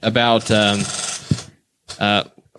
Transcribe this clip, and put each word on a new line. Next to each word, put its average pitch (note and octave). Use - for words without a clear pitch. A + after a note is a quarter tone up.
about, A#2
um, G#2
uh, G#2